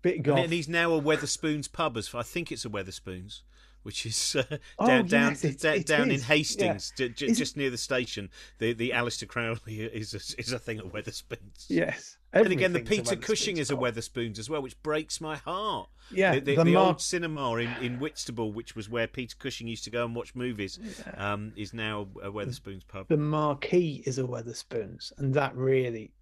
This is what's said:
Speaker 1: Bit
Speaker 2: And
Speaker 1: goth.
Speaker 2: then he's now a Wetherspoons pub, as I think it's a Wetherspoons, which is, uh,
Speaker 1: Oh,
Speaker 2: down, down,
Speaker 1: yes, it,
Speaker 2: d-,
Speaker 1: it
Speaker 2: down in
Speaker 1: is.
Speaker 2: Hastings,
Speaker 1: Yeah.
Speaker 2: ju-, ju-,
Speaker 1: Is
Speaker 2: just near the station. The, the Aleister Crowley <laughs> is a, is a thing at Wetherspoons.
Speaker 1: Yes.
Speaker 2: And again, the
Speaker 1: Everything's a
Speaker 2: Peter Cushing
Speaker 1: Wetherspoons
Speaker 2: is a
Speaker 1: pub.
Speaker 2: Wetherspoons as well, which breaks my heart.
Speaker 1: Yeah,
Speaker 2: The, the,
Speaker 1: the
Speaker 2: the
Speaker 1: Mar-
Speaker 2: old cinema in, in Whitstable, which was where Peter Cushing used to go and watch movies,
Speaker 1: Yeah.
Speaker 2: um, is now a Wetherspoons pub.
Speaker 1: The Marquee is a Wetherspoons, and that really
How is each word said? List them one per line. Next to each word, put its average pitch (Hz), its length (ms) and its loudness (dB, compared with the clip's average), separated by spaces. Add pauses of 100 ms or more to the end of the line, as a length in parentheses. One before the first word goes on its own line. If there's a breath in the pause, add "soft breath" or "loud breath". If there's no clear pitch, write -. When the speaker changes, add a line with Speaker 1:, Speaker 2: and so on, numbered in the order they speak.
Speaker 1:
Bit 180 140 4
Speaker 2:
And 147 100 -4
Speaker 1:
goth. 143 120 6
Speaker 2:
then 131 140 2
he's 165 160 0
now 170 260 4
a 160 80 4
Wetherspoons 151 680 0
pub, 151 240 0
as 110 200 -4
I 120 80 -4
think 170 280 -6
it's 139 140 -8
a 120 40 -6
Wetherspoons, 95 720 -8 (420 soft breath)
which - 240 -8
is, - 280 -2
uh, 147 220 0 (220 loud breath)
Speaker 1:
Oh, 214 80 6
Speaker 2:
down, 247 180 8
down, 143 280 4
Speaker 1:
yes, - 100 -4
it, 139 180 -2
Speaker 2:
d-, 160 60 2
Speaker 1:
it 156 180 2
Speaker 2:
down 147 240 4
in 185 60 4
Speaker 1:
is. 131 100 -2
Speaker 2:
Hastings, 156 720 2
Speaker 1:
Yeah. 131 120 0
Speaker 2:
ju-, 120 40 -8
ju-, 143 140 -6
Speaker 1:
Is 226 100 4
Speaker 2:
just - 180 -2
near 139 140 0
the 120 80 -4
station. 117 540 -4 (260 loud breath)
The, 117 160 2
the 117 220 0
Aleister 120 320 -2
Crowley 113 540 -4
<laughs> 110 120 -6
is 107 220 -8
a, - 260 -10
is 113 120 -6
a 127 40 -4
thing 113 220 -6
at 95 60 -12
Wetherspoons. - 840 -12
Speaker 1:
Yes. - 480 -2 (160)
Speaker 2:
And 208 140 8
again, 185 260 4
the 175 60 2
Speaker 1:
Everything's - 320 0
a - 40 2
Speaker 2:
Peter - 120 -10
Cushing 214 300 0
Speaker 1:
Wetherspoons - 20 -2
Speaker 2:
is 143 100 -2
a 143 60 2
Speaker 1:
pub. 127 80 -2
Speaker 2:
Wetherspoons 117 560 -2
as 110 100 -10
well, 151 140 -2
which 127 180 -12
breaks 156 400 -2
my 156 160 -6
heart. 180 520 -4 (200 soft breath)
Speaker 1:
Yeah, 185 240 4
Speaker 2:
The, 139 60 4
the, 139 160 2
Speaker 1:
the 165 80 8
Speaker 2:
the 170 100 10
Speaker 1:
Mar- 190 140 10
Speaker 2:
old 180 140 2
cinema 156 560 -2
in, 117 120 0 (120)
in 123 180 -2
Whitstable, 120 540 -4
which 117 220 -10
was 107 140 -8
where 117 160 0
Peter 117 320 -10
Cushing 120 300 -8
used 113 160 -6
to - 80 -10
go 120 120 0
and 117 120 -4
watch 120 180 -8
movies, 117 480 -4
Speaker 1:
Yeah. 101 520 -6
Speaker 2:
um, 104 220 -6
is 104 200 -10
now 107 320 -4 (160)
a 98 80 -6
Wetherspoons 101 560 -8
pub. 95 200 -12
Speaker 1:
The 156 100 4
Marquee 151 880 0
is 127 100 -2
a 131 60 0
Wetherspoons, 113 960 -8
and 139 160 0
that 135 200 2
really 127 560 0 (100)